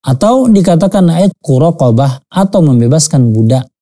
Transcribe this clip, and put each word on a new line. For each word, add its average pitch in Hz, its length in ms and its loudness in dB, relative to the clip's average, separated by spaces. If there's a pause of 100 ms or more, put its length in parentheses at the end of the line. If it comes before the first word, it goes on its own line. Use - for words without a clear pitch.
atau 233 480 0
dikatakan 185 640 2 (160)
itqu 135 320 -2
raqabah, 135 640 -2
atau 196 320 -2
membebaskan 135 720 0
budak. 113 400 -2 (120)